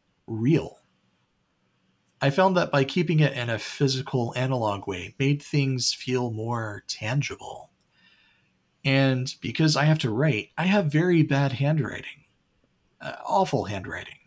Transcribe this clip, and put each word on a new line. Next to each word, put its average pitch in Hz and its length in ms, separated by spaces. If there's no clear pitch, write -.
real. 117 520
I 139 120
found 190 260
that 170 160
by 139 120
keeping 160 360
it 143 140
in 120 160
a 113 80
physical, 131 800
analog 120 500
way 92 320
made 143 240
things 135 500
feel 123 380
more 110 580
tangible. - 840
And 135 500
because 151 340
I 143 80
have 156 140
to 127 120
write, 113 460
I 160 80
have 190 220
very 160 360
bad 139 300
handwriting, 139 720
uh, 131 100
awful 165 400
handwriting, - 600